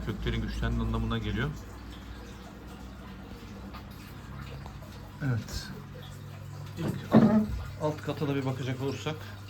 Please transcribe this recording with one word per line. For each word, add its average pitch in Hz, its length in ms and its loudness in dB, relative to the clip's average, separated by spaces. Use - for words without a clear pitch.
köklerin 113 360 0
güçlendiği 113 400 2
anlamına 113 360 2
geliyor. 107 320 0
Evet. - 460 0
İlk - 360 0
alt 151 200 2
kata 147 260 0
da 139 60 4
bir 135 120 4
bakacak 127 360 0
olursak, 143 340 0